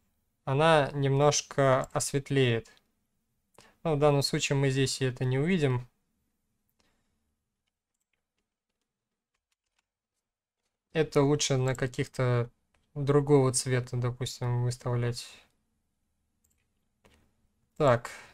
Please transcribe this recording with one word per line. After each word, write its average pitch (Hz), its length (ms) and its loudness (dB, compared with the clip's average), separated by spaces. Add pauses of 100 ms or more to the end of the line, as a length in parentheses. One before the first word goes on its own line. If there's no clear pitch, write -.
(440)
она 147 480 4
немножко 139 920 2 (100)
осветлеет. 131 800 -2 (1120)
Ну, 160 120 0
в - 20 -2
данном 143 240 4
случае 147 340 -2
мы 139 140 2
здесь 135 320 -2
это 127 240 -4
не 131 120 0
увидим. 143 480 0 (4000)
Это 151 280 0
лучше 143 360 0
на 127 160 -2
каких-то 123 760 -4 (440)
другого 139 580 2
цвета, 123 460 -4
допустим, 123 640 -4
выставлять. 120 680 -4 (2500)
Так, 127 340 2 (220)